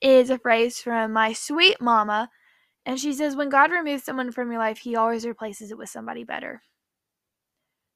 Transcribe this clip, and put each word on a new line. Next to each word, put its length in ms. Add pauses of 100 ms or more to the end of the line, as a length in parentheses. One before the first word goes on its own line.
is 280
a 100
phrase 420
from 300
my 220
sweet 480
mama, 480 (560)
and 140
she 120
says, 240
"When 140
God 220
removes 320
someone 280
from 200
your 80
life, 200
he 160
always 320
replaces 420
it 80
with 120
somebody 340
better." 400 (1300)